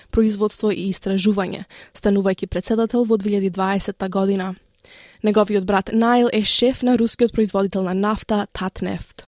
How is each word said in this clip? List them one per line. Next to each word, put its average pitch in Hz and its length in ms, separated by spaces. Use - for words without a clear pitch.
производство 214 600
и 190 180
истражување, 196 720
станувајќи 196 520
председател 226 580
во 220 120
две 208 140
илјади 196 200
дваесетта 190 580
година. 190 460
Неговиот 208 420
брат 196 260
Наил 240 400
е 214 120
шеф - 380
на 247 160
рускиот 233 340
производител 196 500
на 185 120
нафта 208 580
Татнефт. - 720